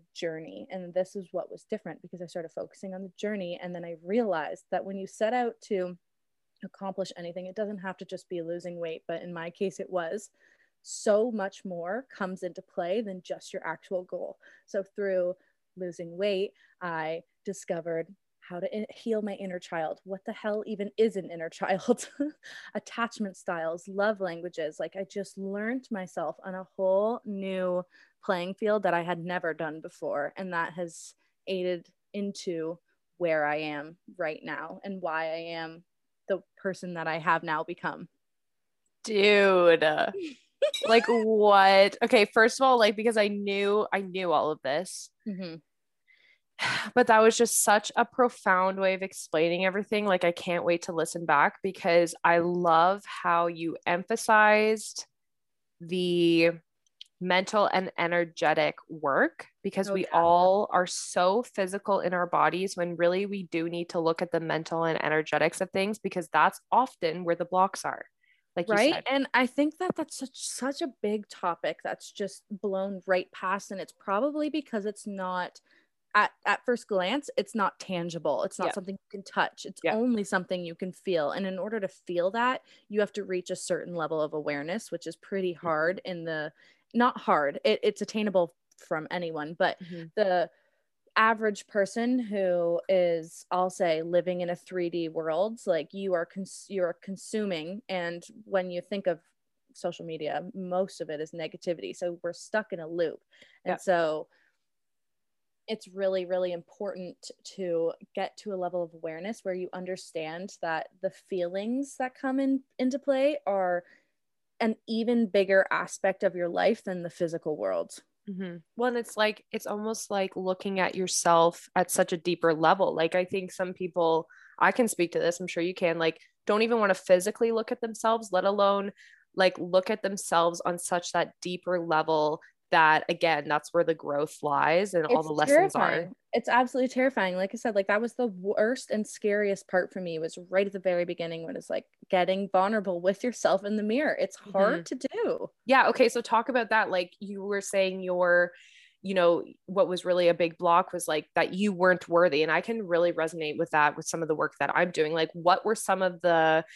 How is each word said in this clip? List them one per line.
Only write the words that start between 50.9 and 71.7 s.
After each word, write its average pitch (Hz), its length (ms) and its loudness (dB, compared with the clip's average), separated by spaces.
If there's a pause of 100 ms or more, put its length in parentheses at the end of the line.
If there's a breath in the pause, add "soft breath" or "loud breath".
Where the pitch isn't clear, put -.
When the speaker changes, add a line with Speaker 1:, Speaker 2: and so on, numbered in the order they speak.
Speaker 2:
listen 165 320 -4
back 160 380 4
because 175 600 2
I 170 160 4
love 175 640 4
how 175 420 0
you 165 380 -6
emphasized 214 1200 4 (760)
the 170 680 4 (680)
mental 185 520 2
and 190 240 0
energetic 165 800 0 (120)
work, 156 580 0 (160)
because 196 260 -2
Speaker 1:
Oh, 196 40 -2
Speaker 2:
we 190 120 -2
Speaker 1:
yeah. - 80 -6
Speaker 2:
all 180 580 6
are 180 160 2
so 190 560 0
physical 196 580 -2
in 175 120 -2
our 175 140 0
bodies 170 500 0
when 175 200 -2
really 175 280 2
we 196 200 -6
do 165 240 -4
need 170 200 -6
to 180 100 -4
look 160 220 0
at 170 100 -2
the 165 100 0
mental 160 440 -2
and 160 180 0
energetics 156 580 0
of 190 100 -4
things, 196 280 -2
because 185 340 -6
that's 165 280 4 (100)
often 185 540 0
where 170 100 0
the 170 100 -4
blocks 185 400 0
are, - 220 -6 (500)
like 180 140 -2
you 202 60 4
Speaker 1:
Right? 247 240 4
Speaker 2:
said. - 80 -20
Speaker 1:
And 269 240 0
I 247 120 4
think 294 320 0
that 370 180 -2
that's - 220 -8
such, 269 160 -10
such - 480 -6
a 302 100 -4 (100)
big 208 280 -4
topic 170 540 -4